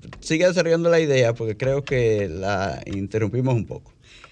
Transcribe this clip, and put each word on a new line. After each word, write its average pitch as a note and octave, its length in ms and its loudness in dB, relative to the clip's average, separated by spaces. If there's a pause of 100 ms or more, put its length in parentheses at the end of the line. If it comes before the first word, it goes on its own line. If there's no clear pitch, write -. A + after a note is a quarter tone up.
(180)
siga E3 300 2
desarrollando E3+ 420 2
la E3+ 80 6
idea, C3 360 4
porque A2 220 -6
creo C#3 280 -2
que A2 440 0
la F#2 580 -4
interrumpimos G#2+ 680 -2
un G#2 100 0
poco. - 280 -14 (400)